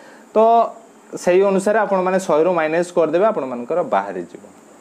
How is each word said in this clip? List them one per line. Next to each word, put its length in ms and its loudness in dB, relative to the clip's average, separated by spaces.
ତ 40 -2
ସେଇ 260 2
ଅନୁସାରେ 380 0
ଆପଣମାନେ 400 0
ଶହେରୁ 340 0
minus 400 -2
କରିଦେବେ, 320 2
ଆପଣମାନଙ୍କର 540 -4
ବାହାରିଯିବ, 500 -6